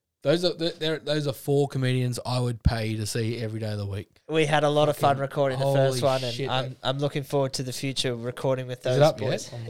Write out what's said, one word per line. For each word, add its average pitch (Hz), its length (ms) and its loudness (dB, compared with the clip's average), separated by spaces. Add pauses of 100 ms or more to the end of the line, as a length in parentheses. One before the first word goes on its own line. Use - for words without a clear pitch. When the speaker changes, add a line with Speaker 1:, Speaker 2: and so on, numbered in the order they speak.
(220)
Speaker 1:
those 170 220 2
are, 165 100 0
th-, 165 240 -4
they're, 156 200 -2
those 147 300 -2
are 135 40 0
four 143 360 2
comedians 127 580 0
I 123 140 0
would 120 220 -2
pay 110 340 2
to 107 100 -2
see 113 320 -2
every 110 220 -6
day 107 100 -4
of 104 80 -4
the 101 80 -4
week. 98 220 -8 (200)
Speaker 2:
We 156 160 2
had 147 200 2
a 147 40 4
lot 147 200 4
of 147 80 0
fun 143 140 4
Speaker 1:
Fucking 135 100 0
Speaker 2:
recording 139 380 0
the 139 60 0
Speaker 1:
holy 139 140 4 (140)
Speaker 2:
first 127 100 -2
one, 131 220 2
and 120 100 -4
Speaker 1:
shit, 131 160 -4
Speaker 2:
I'm, 127 200 -2
Speaker 1:
that 127 120 -14
Speaker 2:
I'm 131 160 -2
looking 143 240 -2
forward 135 320 0
to - 80 -4
the 127 100 -6
future 131 440 -2
recording 127 500 -2
with 123 140 -8
Speaker 1:
Is - 40 -8
Speaker 2:
those 127 120 2
Speaker 1:
it 139 60 6
up 147 160 6
Speaker 2:
boys. - 340 -4
Speaker 1:
yet? 120 80 -10
I'm 113 100 -10